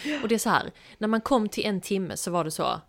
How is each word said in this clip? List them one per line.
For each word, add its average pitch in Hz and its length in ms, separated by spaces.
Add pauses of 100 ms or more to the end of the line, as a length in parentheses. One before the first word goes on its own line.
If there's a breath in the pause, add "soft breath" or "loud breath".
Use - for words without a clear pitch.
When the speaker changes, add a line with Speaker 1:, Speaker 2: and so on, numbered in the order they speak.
Speaker 1:
Ja. 294 180
Speaker 2:
Och 220 60
det 220 60
är 220 40
så 220 120
här, 147 200 (280 loud breath)
när 214 100
man 226 120
kom 226 280
till - 180
en 202 140
timme 190 360
så - 140
var 170 140
det 156 60
så 175 380